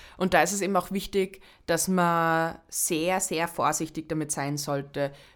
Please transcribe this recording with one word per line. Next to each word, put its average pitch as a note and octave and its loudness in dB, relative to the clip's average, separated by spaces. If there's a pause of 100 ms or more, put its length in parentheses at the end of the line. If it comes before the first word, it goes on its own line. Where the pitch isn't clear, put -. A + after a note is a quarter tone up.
(160)
Und F#3 0
da D#3+ 8
ist E3+ 2
es G3+ -2
eben G3 0
auch F3+ 0
wichtig, F#3+ -2 (260)
dass E3+ 0
man E3 2 (100)
sehr, F3+ 0
sehr E3 -2
vorsichtig D#3 -4
damit D#3 -4
sein C#3+ -4
sollte, C#3+ -4 (240)